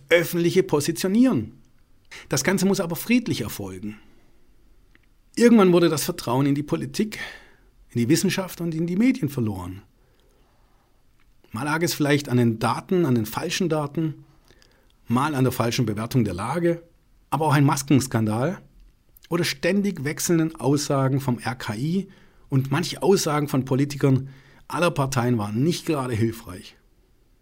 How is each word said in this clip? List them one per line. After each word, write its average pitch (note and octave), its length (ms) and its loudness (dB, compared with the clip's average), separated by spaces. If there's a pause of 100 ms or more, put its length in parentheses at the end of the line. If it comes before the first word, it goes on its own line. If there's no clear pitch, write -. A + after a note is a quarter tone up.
öffentliche E3+ 520 2
Positionieren. F#3 920 2 (760)
Das C3 140 -2
Ganze F#3 240 2
muss G3 120 2
aber E3+ 160 -4
friedlich F3+ 460 0
erfolgen. G#2 560 -10 (1400)
Irgendwann G#3+ 380 8
wurde E3+ 160 6
das D#3 140 -2
Vertrauen C3+ 420 -2
in C#3 80 2
die D3 100 -2
Politik, D#3 540 -4 (720)
in A#2+ 100 -4
die A#2+ 100 0
Wissenschaft F3 520 -2
und E3+ 140 -4
in E3 120 -4
die F3+ 100 -4
Medien A#3+ 320 0
verloren. G2 520 -6 (1700)
Mal A2 120 -8
lag D3+ 180 -2
es F3 120 -2
vielleicht C#3+ 360 0
an B2 80 2
den A#2 220 2
Daten, D#3+ 460 0
an C3 100 2
den A2 100 0
falschen E3 440 -4
Daten, D3+ 560 -4 (840)
mal C#3 260 0
an C3 120 2
der B2 80 2
falschen A#2+ 320 0
Bewertung A2 400 0
der F#2+ 80 -4
Lage, E3 500 -2 (460)
aber D3 160 -2
auch D3 80 2
ein C#3+ 100 6
Maskenskandal C3 1000 0 (680)
oder E3+ 160 0
ständig F#3 580 -2
wechselnden D#3+ 540 0
Aussagen C3+ 640 0
vom B2 180 -2
R A#2+ 160 -6
K - 200 -8
I E3 320 -2 (420)
und C3+ 220 0
manche - 300 -4
Aussagen D3+ 460 2
von C3 180 0
Politikern C#3 640 0 (380)
aller E3 240 0
Parteien B2+ 460 0
waren G#2 260 -2
nicht E3 220 -2
gerade C3 280 -2
hilfreich. A2 600 -4 (680)